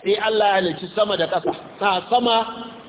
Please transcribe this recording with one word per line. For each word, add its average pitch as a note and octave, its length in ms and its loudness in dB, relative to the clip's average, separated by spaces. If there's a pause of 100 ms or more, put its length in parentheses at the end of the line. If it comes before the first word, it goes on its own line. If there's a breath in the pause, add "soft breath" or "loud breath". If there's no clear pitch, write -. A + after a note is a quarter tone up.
sai G3 120 2
Allah G#3+ 320 2
ya G3+ 60 4
halicci F3+ 420 0
sama G#3 220 2
da G#3 100 0
ƙasa, E3+ 280 -2 (240)
ta G3 300 0
sama A#3 580 0 (220)